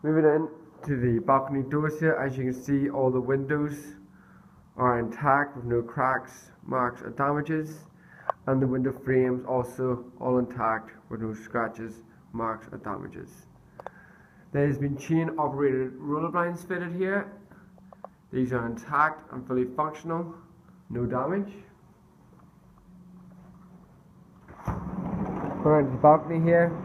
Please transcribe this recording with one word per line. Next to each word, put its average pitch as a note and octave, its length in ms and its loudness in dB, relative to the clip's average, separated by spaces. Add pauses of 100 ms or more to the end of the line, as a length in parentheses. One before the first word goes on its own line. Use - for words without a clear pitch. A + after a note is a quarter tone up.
Moving D#3 220 4
in D#3 260 6 (380)
to C#3+ 120 0
the A#2+ 200 4
balcony C3+ 500 2
doors D3+ 300 0
here, D#3+ 140 4
as C3 240 -2
you C3 80 -2
can B2+ 80 0
see, C#3 360 0
all C3 220 2
the B2+ 100 2
windows C#3 760 0 (800)
are B2 220 4
intact C#3 580 2
with A#2+ 100 -10
no A#2+ 180 2
cracks, B2+ 680 -4 (160)
marks B2 380 -2
or A#2+ 80 -10
damages, D3+ 720 -2 (680)
and C3+ 120 2
the C3+ 60 4
window C3 260 0 (140)
frames B2+ 400 2
also B2+ 580 -2 (160)
all B2+ 200 2
intact A2+ 500 -2 (220)
with A2 100 -8
no A2 100 -4
scratches, A2 680 -6 (300)
marks A2+ 400 -6
or - 80 -12
damages. F2+ 680 -12 (1040)
There C#3+ 140 2
has C#3 140 0
been C#3 180 -2
chain E3 400 0
operated C3 600 0
roller D3+ 340 -2
blinds F3 320 -2
fitted F3 320 -6
here. F#3+ 360 -2 (1000)
These B2+ 200 0
are A#2+ 140 -2
intact D3 680 -2
and B2+ 140 -10
fully B2+ 200 0 (120)
functional, E3 560 -4 (560)
no A#2+ 160 -2
damage. D3+ 480 -2 (4000)
Going D3+ 220 6
to C3 60 -2
the B2+ 100 -4
balcony D#3 420 6
here E3+ 420 6